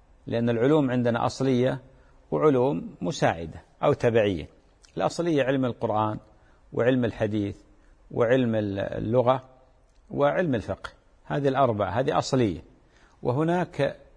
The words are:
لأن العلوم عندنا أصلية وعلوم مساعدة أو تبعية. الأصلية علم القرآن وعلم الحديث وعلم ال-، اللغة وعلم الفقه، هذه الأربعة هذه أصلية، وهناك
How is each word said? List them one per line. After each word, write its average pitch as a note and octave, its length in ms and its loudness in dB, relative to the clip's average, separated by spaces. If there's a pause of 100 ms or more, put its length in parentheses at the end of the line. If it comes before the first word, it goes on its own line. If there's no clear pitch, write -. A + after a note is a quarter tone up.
(260)
لأن A#2 220 0
العلوم C3 420 2
عندنا A#2+ 340 0
أصلية C3 540 0 (520)
وعلوم D3+ 720 2
مساعدة A2 600 -4 (220)
أو D3 100 4
تبعية. G#2+ 540 2 (500)
الأصلية E3+ 460 0
علم C3 220 0
القرآن A2 520 -2 (560)
وعلم B2 320 2
الحديث G#2 520 -4 (540)
وعلم A#2+ 440 2
ال-، G2+ 240 -2
اللغة A#2+ 640 0 (680)
وعلم C#3+ 440 0
الفقه، - 340 -6 (360)
هذه D3 220 -2
الأربعة A#2+ 420 2
هذه B2+ 280 0
أصلية، A2 420 0 (640)
وهناك D#3 720 -2 (220)